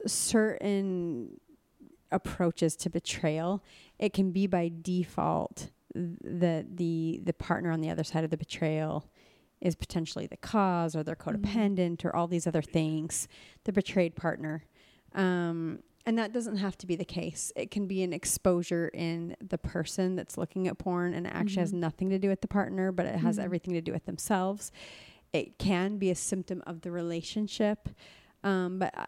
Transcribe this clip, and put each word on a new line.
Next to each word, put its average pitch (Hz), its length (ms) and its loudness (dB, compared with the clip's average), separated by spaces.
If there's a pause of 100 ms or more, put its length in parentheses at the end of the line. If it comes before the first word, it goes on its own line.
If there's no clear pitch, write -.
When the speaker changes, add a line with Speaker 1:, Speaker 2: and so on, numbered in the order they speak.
Speaker 1:
certain 190 1300 2 (720)
approaches 170 680 2
to - 120 -2
betrayal, 170 720 0 (360)
it 208 140 0
can 190 180 4
be 190 160 4
by 175 240 2 (100)
default 165 920 0 (220)
th-, 180 120 -2 (180)
that 170 540 0
the, 165 460 0
the 175 100 0
partner - 380 0
on 160 100 0
the 156 80 -2
other 160 140 0
side 160 200 0
of 156 60 0
the 156 80 -2
betrayal 156 720 -2 (520)
is 170 140 2
potentially - 520 -4
the - 100 -14
cause, 175 580 2
or 156 80 0
they're 160 120 -6
Speaker 2:
Mm-hmm. 202 280 -4
Speaker 1:
codependent, 202 640 2
or 170 100 0
all 170 120 2
these 170 180 0
other 165 160 2
things, 156 680 0 (360)
the - 80 -2
betrayed 185 440 2
partner. 156 500 -2 (500)
Um, 170 640 2 (260)
and 226 120 2
that 220 160 0
doesn't 226 240 -2
have 190 220 -2
to - 80 -14
be 175 100 0
the 185 80 -4
case. - 500 -6
It - 160 -4
can 202 160 -2
be 185 160 0
an 180 80 0
exposure 170 800 2
in 170 520 -4
the 180 160 -4
person 185 600 -2
that's - 200 -8
looking 185 300 -2
at - 100 -2
porn, 175 360 0
and 175 120 -4
it - 80 -6
actually 196 280 0
has 170 100 0
Speaker 2:
Mm-hmm. 180 80 -2
Speaker 1:
nothing 170 300 0
to 190 100 2
do 196 80 2
with 196 140 2
the 208 80 -2
partner, 190 420 0
but 175 140 0
it - 100 -2
has 208 220 2
Speaker 2:
Mm-hmm. - 80 -2
Speaker 1:
everything 180 300 -2
to 165 60 -2
do 165 120 -4
with - 120 -4
themselves. 190 680 -2 (600)
It - 260 -2
can 190 400 2
be 190 140 4
a 175 40 2
symptom 185 520 -4
of 165 140 -8
the 175 100 -8
relationship, 175 960 0 (560)
um, 185 360 2
but, - 180 0
uh, - 100 -6